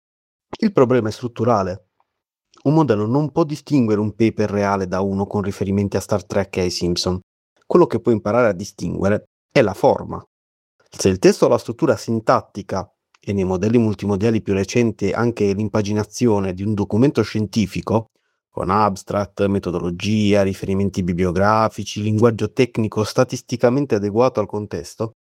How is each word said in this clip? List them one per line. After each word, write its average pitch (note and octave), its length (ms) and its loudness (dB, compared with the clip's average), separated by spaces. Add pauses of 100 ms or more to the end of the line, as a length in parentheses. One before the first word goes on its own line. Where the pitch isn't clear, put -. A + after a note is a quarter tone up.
(580)
Il G#3+ 140 0
problema B2 360 4
è G#2+ 40 -4
strutturale. A2 760 -2 (720)
Un C#3+ 120 2
modello A2+ 320 2
non D3 240 0
può E3 140 0
distinguere C3+ 560 0
un G#2 140 -2
paper G#2+ 360 0
reale G2 380 0
da F#2 120 -2
uno G2 260 -2
con G#2 160 -4
riferimenti G2 540 -2
a F#2+ 40 0
Star G2+ 240 -4
Trek - 320 -4
e F#2+ 60 -2
ai F2+ 80 0
Simpson. F2+ 500 -2 (440)
Quello F3 220 4
che A#2+ 140 -4
può - 100 0
imparare A2+ 380 2
a G2+ 40 2
distinguere F#2 720 -4 (260)
è D3 80 4
la G2 140 2
forma. - 500 0 (640)
Se - 200 -2
il F#2+ 100 0
testo F3 280 4
ha - 20 4
la A#2+ 100 4
struttura A#2+ 380 -2
sintattica, A2 920 -2 (300)
e A2 120 -6
nei G2 120 0
modelli F#2+ 340 0
multimodiali G#2 600 0
più G2+ 140 -4
recenti G2+ 560 0
anche A2 420 0
l'impaginazione G#2 1040 -2
di F#2 80 -8
un G#2+ 120 -2
documento A2 480 0
scientifico, G#2+ 840 -2 (420)
con - 220 -6
abstract, G2+ 760 0
metodologia, G2 960 0
riferimenti G2 600 -2
bibliografici, G2 1000 0
linguaggio G#2+ 500 2
tecnico A2 500 0
statisticamente B2+ 960 0
adeguato G#2+ 420 0
al G#2 80 -2
contesto, G#2 640 -8 (260)